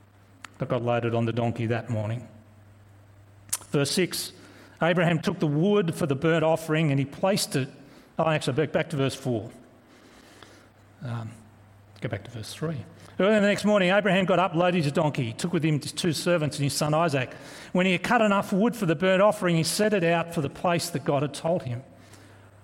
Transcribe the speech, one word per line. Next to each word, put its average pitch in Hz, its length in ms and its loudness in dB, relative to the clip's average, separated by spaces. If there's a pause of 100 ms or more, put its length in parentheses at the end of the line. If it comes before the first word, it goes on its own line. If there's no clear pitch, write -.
(580)
that 123 100 -6
got 120 160 -2
loaded 117 320 0
on 117 80 2
the 113 80 0
donkey 117 360 -2
that 113 220 -2
morning. 110 380 -6 (1400)
Verse 143 200 2
six, - 420 -2 (480)
Abraham 165 380 2
took 185 200 -4
the 165 80 0
wood 165 480 2
for 180 100 -2
the 139 100 0
burnt 160 280 2
offering 160 480 2
and 139 80 2
he 139 60 0
placed - 500 -2
it, 131 140 0 (500)
oh, 160 100 2
actually, 147 240 0
back, 139 200 -2
back - 160 -2
to 156 80 -6
verse 135 180 0
four. 113 340 -4 (1500)
Um, 113 280 -8 (680)
go - 80 -6
back 107 160 -6
to - 60 -16
verse 110 220 -12
three. 156 300 -6 (360)
Early 185 160 4
the 208 120 4
next 202 160 2
morning, 196 280 4
Abraham 196 340 4
got 180 120 2
up, 180 160 2
loaded 175 300 2
his 143 80 0
donkey, 143 400 0
took 175 220 -4
with 160 100 0
him 156 160 2
his - 140 -8
two - 180 -2
servants 151 460 0
and 143 80 0
his 139 80 0
son 151 200 0
Isaac. 143 400 0 (380)
When 180 140 2
he 190 80 2
had 175 100 -2
cut 233 180 2
enough 202 300 2
wood 208 240 2
for 208 100 -4
the 160 100 2
burnt 185 260 2
offering, 196 340 4
he 160 80 2
set 214 300 0
it 196 100 2
out 165 320 0
for 170 60 0
the 135 80 -2
place - 400 -2
that 131 160 -6
God 143 160 2
had 143 120 -4
told - 300 -2
him. 123 180 -6 (840)